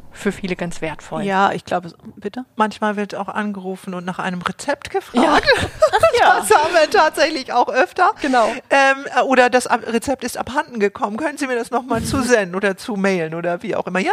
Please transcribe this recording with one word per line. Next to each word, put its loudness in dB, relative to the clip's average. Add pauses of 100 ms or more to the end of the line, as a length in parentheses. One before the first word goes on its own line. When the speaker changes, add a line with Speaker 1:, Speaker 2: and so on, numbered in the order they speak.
(120)
Speaker 1:
für -6
viele -8
ganz -8
wertvoll. -8
Speaker 2:
Ja, 2
ich -8
glaube, -6 (240)
bitte? -10 (140)
Speaker 3:
Manchmal -2
wird -6
auch -8
angerufen -8
und -8
nach -8
einem -6
Rezept -6
gefragt. -2
Speaker 1:
Ja. 4
Speaker 3:
<laughs> 2 (220)
Speaker 2:
Ach 2
ja. 6
Speaker 3:
Das 4
haben 4
wir 4
tatsächlich 2
auch 2
öfter. 2 (100)
Speaker 1:
Genau. 2 (220)
Speaker 3:
Ähm, 4 (120)
äh, 4
oder 4
das 2
Ab-, 0
Rezept -2
ist -8
abhanden -4
gekommen. -2
Können -4
Sie -4
mir -2
das -6
noch -2
mal -2
Speaker 1:
<laughs> -
Speaker 3:
zusenden 0
oder -2
zumailen -2
oder -4
wie -6
auch -4
immer? -2
Ja, 0